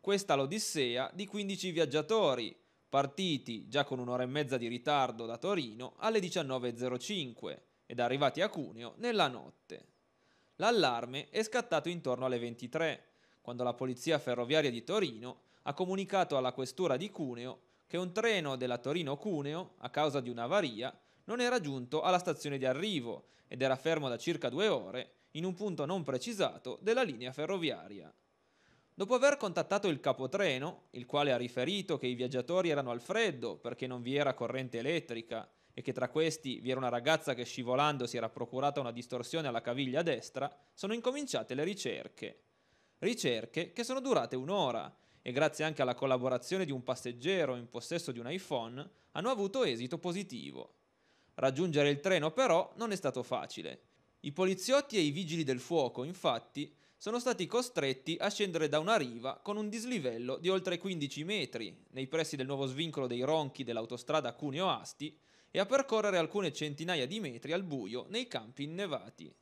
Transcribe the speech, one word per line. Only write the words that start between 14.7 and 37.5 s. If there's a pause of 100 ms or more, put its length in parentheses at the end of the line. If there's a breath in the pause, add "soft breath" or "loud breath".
Torino (220 soft breath)
ha
comunicato
alla
Questura
di
Cuneo (260 soft breath)
che
un
treno
della
Torino-Cuneo,
a
causa
di
un'avaria, (280 soft breath)
non
era
giunto
alla
stazione
di
arrivo (200 soft breath)
ed
era
fermo
da
circa
due
ore (200 soft breath)
in
un
punto
non
precisato
della
linea
ferroviaria. (800 soft breath)
Dopo
aver
contattato
il
capotreno,
il
quale
ha
riferito
che
i
viaggiatori
erano
al
freddo
perché
non
vi
era
corrente
elettrica (240 soft breath)
e
che
tra
questi
vi
era
una
ragazza
che
scivolando